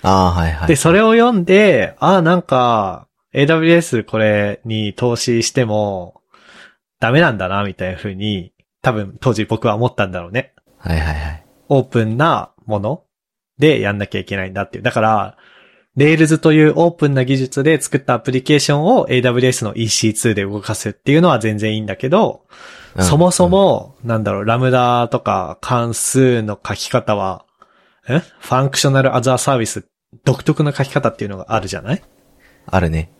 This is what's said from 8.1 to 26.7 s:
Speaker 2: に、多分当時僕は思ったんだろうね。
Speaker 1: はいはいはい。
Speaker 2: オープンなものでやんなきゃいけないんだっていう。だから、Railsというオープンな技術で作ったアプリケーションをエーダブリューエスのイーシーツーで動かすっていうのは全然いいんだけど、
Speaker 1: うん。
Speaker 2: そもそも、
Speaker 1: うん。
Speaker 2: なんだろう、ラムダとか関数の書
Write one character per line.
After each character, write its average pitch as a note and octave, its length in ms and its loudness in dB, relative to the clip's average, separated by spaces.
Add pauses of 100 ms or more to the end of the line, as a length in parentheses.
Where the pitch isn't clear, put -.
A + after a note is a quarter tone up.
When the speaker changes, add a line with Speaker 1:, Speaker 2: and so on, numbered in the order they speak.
Speaker 2:
に、 G2 360 -6 (300)
多 B2+ 120 0
分 G2+ 280 -8
当 B2+ 100 0
時 G#2+ 140 -2
僕 A2+ 220 -4
は G#2 80 0
思 A#2 100 -2
っ A#2+ 80 -2
た G2+ 140 -4
ん F#2 40 -12
だ F2+ 80 -8
ろ F2 100 -14
う - 20 -16
ね。 B2 240 -8 (240)
Speaker 1:
は E2+ 160 -4
い D#2+ 40 0
は D#2 120 -4
い - 20 -4
は D2+ 200 -8
い。 - 120 -18 (240)
Speaker 2:
オ C#3 120 2
ー - 20 -4
プ A#2 200 -2
ン A2 140 -4
な C#3 340 -2 (140)
も G#2+ 140 -4
の A2+ 240 -6 (560)
で C#3 200 4
や G2+ 140 0
ん G2+ 60 -4
な G2+ 80 -6
き - 100 -8
ゃ G2 40 -4
い F#2 40 -10
け G2 120 -6
な F#2+ 80 -4
い F#2+ 40 -10
ん F#2+ 60 -16
だ G2 80 -4
っ - 80 -10
て - 80 -12
い - 20 -14
う。 - 20 -16
だ A#2+ 80 0
か A#2+ 100 -2
ら、 G#2+ 360 0 (580)
Rails D#3 440 4
と D#3+ 120 2
い D#3 160 6
う D3 100 4
オ E3+ 100 4
ー E3+ 60 2
プ D#3 140 0
ン C#3+ 60 0
な C3 100 2
技 C3+ 140 0
術 C3 240 -4
で D3+ 180 2
作 - 180 -4
っ - 20 2
た B2+ 160 0
ア A#2+ 40 -4
プ C3 120 -6
リ B2+ 100 0
ケ D3+ 140 2
ー C#3+ 40 4
シ C#3+ 120 -2
ョ C#3+ 80 2
ン D3+ 60 -2
を A#3 220 2
エ B2 120 2
ー - 20 -2
ダ B2 100 2
ブ A#2+ 80 0
リ B2+ 60 2
ュ - 20 4
ー - 40 4
エ - 20 -2
ス - 100 -6
の G#2 120 -6
イ A#2 80 -4
ー A2+ 40 -2
シ A2 220 0
ー G#2+ 60 -2
ツ - 140 0
ー G#2+ 40 0
で G2 100 -2
動 G2+ 180 -6
か A2 120 -6
す - 160 -6
っ G2+ 40 -10
て - 180 -4
い D3 80 4
う - 20 4
の F3 80 4
は C3+ 80 2
全 G#2+ 220 -2
然 G#2+ 160 -2
い - 20 -4
い A2 40 -4
ん G#2+ 40 -8
だ G2+ 100 -8
け C3 140 -6
ど、 F#3 380 0 (480)
Speaker 1:
う - 60 -2
ん。 - 20 2
Speaker 2:
そ A#2 140 2
も F3 120 4
そ F3 180 2
も、 F3+ 540 2
Speaker 1:
う A#2 60 -14
ん。 - 20 -6
Speaker 2:
な A2+ 80 0
ん A2 60 -2
だ G2+ 100 -2
ろ G2 60 -4
う、 G#2 60 -6
ラ A2+ 120 0
ム B2+ 140 2
ダ A#2+ 380 2
と A#2+ 100 -2
か F#2 420 -4
関 A#2 320 -2
数 B2+ 480 0
の G#2 260 -8
書 G#2+ 60 -4